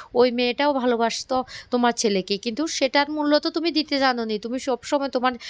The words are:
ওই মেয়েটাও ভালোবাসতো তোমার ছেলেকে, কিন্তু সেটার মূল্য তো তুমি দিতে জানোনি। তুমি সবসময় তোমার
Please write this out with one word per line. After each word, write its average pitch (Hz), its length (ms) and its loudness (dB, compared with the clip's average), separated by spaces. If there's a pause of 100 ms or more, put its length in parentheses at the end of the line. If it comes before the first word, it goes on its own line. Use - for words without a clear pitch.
(140)
ওই 247 180 6
মেয়েটাও 247 420 2
ভালোবাসতো 240 640 0 (340)
তোমার 240 240 2
ছেলেকে, 202 440 0
কিন্তু 233 300 -4
সেটার 285 420 2
মূল্য 294 300 0
তো 320 120 -2
তুমি 330 200 -2
দিতে 294 280 -2
জানোনি। 240 400 0
তুমি 233 200 -6
সবসময় 269 520 -2
তোমার 247 220 0 (160)